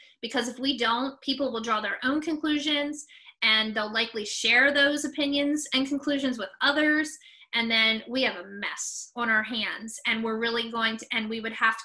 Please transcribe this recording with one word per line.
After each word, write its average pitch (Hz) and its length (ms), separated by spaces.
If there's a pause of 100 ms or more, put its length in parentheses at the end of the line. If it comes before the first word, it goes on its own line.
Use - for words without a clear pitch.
(240)
because 240 240
if 226 100
we 269 180
don't, 233 460
people 269 320
will 226 80
draw 220 200
their 202 220
own 277 160
conclusions, 302 880 (380)
and 220 320
they'll 214 180
likely 220 320
share 247 480
those 285 320
opinions 285 680
and 269 120
conclusions 277 520
with 196 100 (120)
others. 302 500 (420)
And 233 160
then 220 400
we 262 140
have 190 140
a 180 100
mess 196 680
on 233 140
our 214 140
hands, 214 640
and 226 160
we're 220 160
really 233 320
going 226 260
to, - 140
and 220 180
we 226 120
would 220 120
have - 320